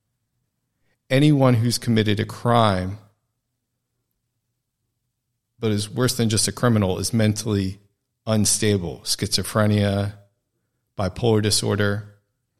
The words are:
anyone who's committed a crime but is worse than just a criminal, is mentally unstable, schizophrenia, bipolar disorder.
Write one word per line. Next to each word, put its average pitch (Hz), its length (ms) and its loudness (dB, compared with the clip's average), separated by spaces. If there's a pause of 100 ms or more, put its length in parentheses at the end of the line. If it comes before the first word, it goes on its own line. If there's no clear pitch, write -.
(1080)
anyone 135 460 4
who's 113 240 0
committed 107 400 0
a 110 60 -2
crime 107 720 0 (2500)
but 110 140 -2
is 104 180 -2
worse 123 260 -2
than 113 140 0
just 107 180 0
a 98 40 -4
criminal, 101 480 0
is 98 120 -6
mentally 107 680 0 (480)
unstable, 101 760 0
schizophrenia, 101 1080 0 (840)
bipolar 110 460 0
disorder. 104 720 -2 (460)